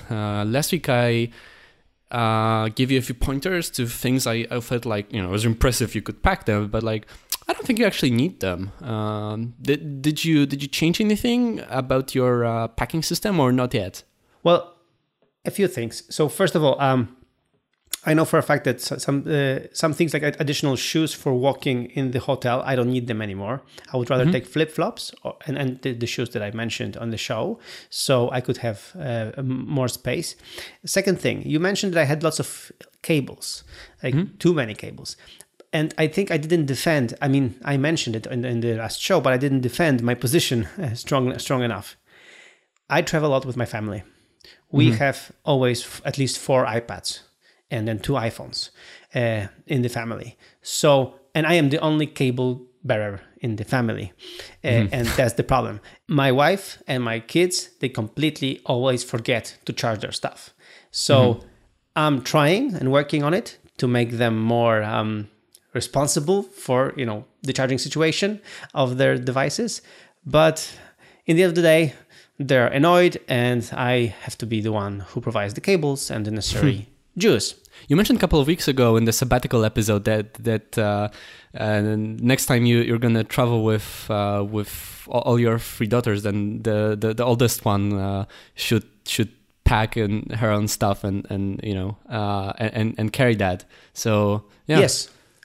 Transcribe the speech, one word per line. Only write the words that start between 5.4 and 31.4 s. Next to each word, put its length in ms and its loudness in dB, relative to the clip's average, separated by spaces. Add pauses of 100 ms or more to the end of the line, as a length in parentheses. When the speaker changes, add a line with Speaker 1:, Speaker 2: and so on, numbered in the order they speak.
Speaker 1:
impressive 520 0
you 60 -4
could 220 -12
pack 220 0
them, 240 0
but, 120 -2
like, 260 -4 (400)
I 60 -2
don't 120 -10
think 140 0
you 60 4
actually 260 0
need 280 0
them. 320 -4 (100)
Um, 800 -6
did, 400 -4
did 220 -2
you, 220 4
did 160 -4
you 80 -8
change 320 0
anything 680 0
about 460 -2
your, 300 2
uh, 240 -2
packing 340 -4
system 360 0
or 120 6
not 220 2
yet? 300 -4 (400)
Speaker 2:
Well, 300 4 (680)
a 80 -6
few 160 0
things. 420 -6
So 200 0
first 260 0
of 80 2
all, 160 4
um, 380 2 (880)
I 80 4
know 120 6
for 120 2
a 60 2
fact 200 0
that 140 0
s-, 260 -8
some, 240 -2
uh, 320 0 (140)
some 180 0
things 220 0
like 100 0
ad-, 160 0
additional 380 0
shoes 360 0
for 200 -2
walking 580 0
in 200 -2
the 80 -2
hotel, 460 0
I 100 0
don't 140 2
need 180 -2
them 140 -4
anymore. 400 -6 (300)
I 60 -2
would 120 -4
rather 140 2
Speaker 1:
Mm-hmm. 100 4
Speaker 2:
take 120 -2
flip-flops 680 -4 (100)
or, 120 -8 (100)
and, 120 -4
and 240 -4
the, 120 -4
the 140 -6
shoes 220 -4
that 120 -6
I 100 -6
mentioned 440 -6
on 140 -8
the 80 -6
show, 420 -4 (300)
so 420 0
I 80 -2
could 180 -4
have, 400 -8
uh, 380 -6
m-, 320 -6
more 220 0
space. 460 -6 (500)
Second 340 0
thing, 260 -2